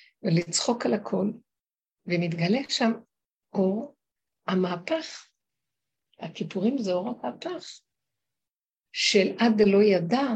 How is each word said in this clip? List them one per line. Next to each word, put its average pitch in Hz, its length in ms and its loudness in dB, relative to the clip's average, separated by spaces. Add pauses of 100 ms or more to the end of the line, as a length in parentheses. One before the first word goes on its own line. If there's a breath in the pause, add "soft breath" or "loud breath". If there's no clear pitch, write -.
(240 loud breath)
ולצחוק 170 640 0
על 233 80 0
הכל, 202 380 -2 (760)
ומתגלה 175 540 0 (100)
שם 226 220 0 (640)
אור 202 420 0 (520)
המהפך. 185 840 -4 (880)
הכיפורים 196 580 -4
זה 202 160 -2
אור 185 160 -4
המהפך, - 720 -10 (1120)
של 190 460 2
עד 233 180 4
דלא 202 260 6
ידע, 208 520 2